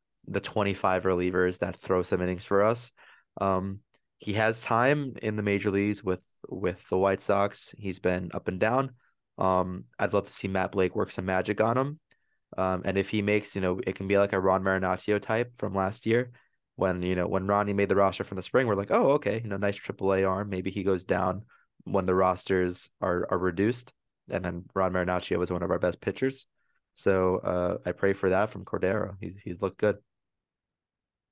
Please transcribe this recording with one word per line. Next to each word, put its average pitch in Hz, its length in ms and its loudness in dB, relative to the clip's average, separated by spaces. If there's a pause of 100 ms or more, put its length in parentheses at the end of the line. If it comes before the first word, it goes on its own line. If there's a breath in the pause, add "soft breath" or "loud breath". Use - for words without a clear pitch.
(260)
the 101 140 -2
twenty-five 95 640 0
relievers 90 560 2
that 87 160 -2
throw 92 260 0
some 90 180 -2
innings 90 240 -2
for 101 180 2
us. 120 300 0 (480 soft breath)
Um, 98 380 -2 (400)
he 101 160 -6
has 110 280 0
time 131 600 2
in 107 140 -2
the 107 60 -2
major 101 280 0
leagues 101 340 0
with, 92 200 -2 (240)
with 92 420 -4
the 92 80 2
White 95 240 2
Sox. 101 560 0
He's 98 200 -8
been 90 360 -2
up - 120 -6
and 92 140 -4
down. 127 320 2 (460)
Um, 92 480 0 (120)
I'd 101 140 0
love 101 140 2
to - 60 -12
see - 140 -6
Matt 95 240 0
Blake 92 240 0
work 104 160 -2
some 95 140 -8
magic 95 360 0
on 113 160 4
him. 143 220 -2 (580)
Um, 92 280 0
and 95 120 0
if 98 120 2
he 107 120 0
makes, 104 360 0
you 95 60 -2
know, 92 220 0
it 98 120 -2
can 98 100 -8
be 98 120 4
like 101 140 4
a 101 60 2
Ron 95 240 4
Marinaccio 95 580 0
type 120 360 -2
from 104 180 -6
last 95 320 -2
year 120 240 0 (460 soft breath)
when, 90 260 0
you 90 140 0
know, 90 100 0
when 95 220 -2
Ronnie 101 240 2
made 101 160 2
the 95 80 2
roster 98 260 2
from 98 140 -8
the 92 80 -8
spring, 127 240 2
we're 104 80 2
like, 101 160 -2
"Oh, 196 200 4
okay, 117 300 0
you 113 60 -10
know, 98 80 -4
nice 101 200 0
triple 95 380 -2
A 95 80 4
arm." 95 280 0
Maybe 92 200 -4
he 95 140 -6
goes 95 200 2
down 92 400 0 (380 soft breath)
when 98 240 0
the 92 80 2
rosters 92 760 2 (100)
are, 90 280 0
are 95 100 0
reduced. 92 540 0 (380)
And 92 140 -2
then 87 280 -6
Ron 92 200 2
Marinaccio 90 440 0
was 90 140 0
one 90 140 -2
of 92 80 -2
our 87 80 0
best 90 200 0
pitchers. - 460 -4 (480)
So, 92 440 2
uh, 90 460 -2
I 92 60 -2
pray 98 220 0
for 95 180 2
that 98 200 2
from 95 140 -12
Cordero. 95 560 -2
He's, 95 160 -10
he's 92 240 -12
looked 95 180 -4
good. 104 180 2 (1400)